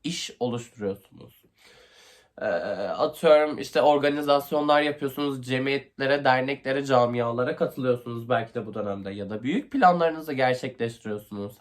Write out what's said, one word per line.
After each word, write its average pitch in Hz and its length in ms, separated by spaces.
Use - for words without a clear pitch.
iş - 360
oluşturuyorsunuz. 113 1000
Ee, - 40
atıyorum 104 1120
işte 143 240
organizasyonlar 147 1000
yapıyorsunuz, 143 640
cemiyetlere, 135 800
derneklere, 135 600
camialara 120 720
katılıyorsunuz 120 720
belki 117 260
de 110 120
bu 107 80
dönemde 98 360
ya 101 200
da 107 120
büyük 175 300
planlarınızı 165 600
gerçekleştiriyorsunuz. 117 1300